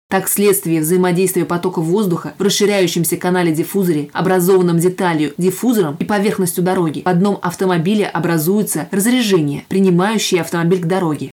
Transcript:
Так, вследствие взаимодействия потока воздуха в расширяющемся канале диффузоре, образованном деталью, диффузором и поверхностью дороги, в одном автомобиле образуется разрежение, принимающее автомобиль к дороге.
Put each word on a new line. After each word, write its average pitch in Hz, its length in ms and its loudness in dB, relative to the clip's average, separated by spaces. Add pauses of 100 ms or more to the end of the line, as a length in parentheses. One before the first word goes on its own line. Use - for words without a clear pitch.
Так, 190 160 0
вследствие 190 560 0
взаимодействия 180 640 2
потока 180 340 -4
воздуха 170 580 -2
в - 40 -6
расширяющемся 190 760 2
канале 175 380 0
диффузоре, 160 580 -2
образованном 180 680 2
деталью, 170 600 0
диффузором 185 640 0
и - 20 -2
поверхностью 196 600 -2
дороги, 175 400 0
в - 20 0
одном 185 340 2
автомобиле 185 680 0
образуется 170 840 -2
разрежение, 196 800 0
принимающее 190 720 2
автомобиль 170 400 0
к 170 60 -4
дороге. 165 500 -2